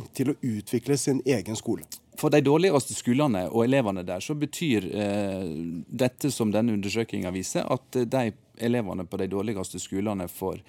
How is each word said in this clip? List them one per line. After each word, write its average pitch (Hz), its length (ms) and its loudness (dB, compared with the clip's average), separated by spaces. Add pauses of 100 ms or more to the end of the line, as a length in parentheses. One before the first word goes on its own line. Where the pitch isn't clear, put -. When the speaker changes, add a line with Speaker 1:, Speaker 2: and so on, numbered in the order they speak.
(140)
Speaker 1:
til 135 180 2
å 143 60 -6
utvikle 123 640 0
sin 135 240 0
egen 113 320 0
skole. - 320 -4 (320)
Speaker 2:
For 151 80 2
de 147 160 6
dårligste 151 480 4
skolene 120 560 2
og 117 160 4
elevene 107 400 2
der, 92 160 -4
så 151 160 -4
betyr, 143 480 0
eh, 98 640 -2 (400)
dette 127 420 0
som 107 220 0
denne 110 240 2
undersøkelsen 101 560 -2
viser, 95 320 -4
at, - 320 -2
eh, 123 80 2
de 117 320 0 (240)
elevene 107 480 0
på 98 80 -4
de 95 100 -2
dårligste 98 540 -4
skolene 95 480 -4
får 92 400 -4